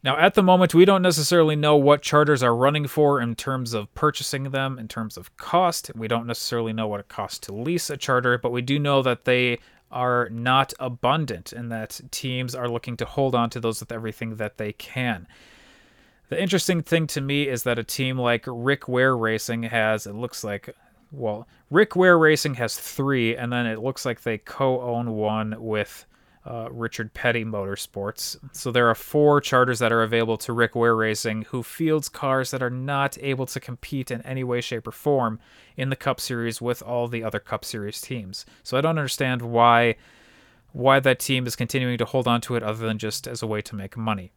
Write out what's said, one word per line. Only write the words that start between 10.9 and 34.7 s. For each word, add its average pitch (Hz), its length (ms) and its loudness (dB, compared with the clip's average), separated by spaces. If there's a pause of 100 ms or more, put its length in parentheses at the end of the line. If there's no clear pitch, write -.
and 117 180 -10
that 110 280 -10 (100)
teams 127 440 -6
are 123 140 -4
looking 120 300 -6
to 113 80 -4
hold 135 280 0
on 117 140 2
to 120 120 -8
those 113 200 -4
with - 120 -14
everything 113 440 -8
that 107 220 -8
they 104 160 -6
can. 117 520 -6 (1040)
The 160 120 -2
interesting 180 400 0
thing 165 260 0
to 151 120 -6
me 143 280 -2
is 123 140 -4
that 120 160 0
a 113 60 -6
team 131 340 -4
like 120 280 0
Rick 127 420 -2
Ware 127 280 4
Racing 113 480 -2
has, 110 420 0
it 101 80 -12
looks 117 280 -8
like, 101 320 -8 (380)
well, 117 340 -6 (240)
Rick 185 260 4
Ware 180 220 8
Racing 156 360 4
has 120 220 -4
three, 127 600 0
and 120 160 -6
then 120 140 0
it 110 140 -4
looks 127 240 -6
like 120 180 -4
they 113 160 -2
co-own 123 720 -2
one 107 500 -2
with, 107 440 -4 (400)
uh, 117 240 -10
Richard 117 440 -8
Petty 117 300 0
Motorsports. 101 920 -6 (160)
So - 200 -6
there 120 160 6
are 113 60 4
four 147 460 4
charters 127 380 2
that 117 140 2
are 113 100 4
available 113 360 2
to - 140 -6
Rick 117 220 2
Ware 117 220 4
Racing, 110 460 -2
who 120 200 -8
fields 156 460 -2
cars 131 420 -2
that 131 120 -4
are 123 80 -2
not 139 500 -4
able 135 260 -2
to - 140 -8
compete 131 500 -8
in 117 120 -6
any 131 220 -6
way, 120 160 -2
shape, 117 280 -8